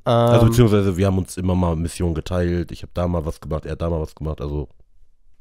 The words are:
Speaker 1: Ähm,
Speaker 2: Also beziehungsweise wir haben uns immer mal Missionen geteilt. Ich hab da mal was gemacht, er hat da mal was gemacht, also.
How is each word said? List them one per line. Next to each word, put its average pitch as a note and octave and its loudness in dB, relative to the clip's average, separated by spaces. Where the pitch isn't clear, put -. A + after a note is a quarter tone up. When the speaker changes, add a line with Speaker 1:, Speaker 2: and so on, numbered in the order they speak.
Speaker 1:
Ähm, B2+ 2
Speaker 2:
Also A#2 6
beziehungsweise G#2 4
wir G2 2
haben F#2+ 2
uns F#2 -4
immer F#2 0
mal F2 0
Missionen E2+ -2
geteilt. F2 -2
Ich - -14
hab - -16
da F2+ -2
mal F2 -2
was D#2+ -8
gemacht, D2+ -6
er D2 -8
hat D2+ -8
da E2 -2
mal E2 -2
was - -10
gemacht, D2+ -8
also. D2 -6